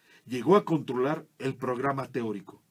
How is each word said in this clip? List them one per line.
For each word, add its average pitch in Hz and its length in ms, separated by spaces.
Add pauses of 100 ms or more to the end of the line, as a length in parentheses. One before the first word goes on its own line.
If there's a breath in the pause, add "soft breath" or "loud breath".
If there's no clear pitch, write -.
(260 soft breath)
llegó 127 300
a 208 100
controlar 143 640 (100)
el 131 180
programa 127 560
teórico. 110 600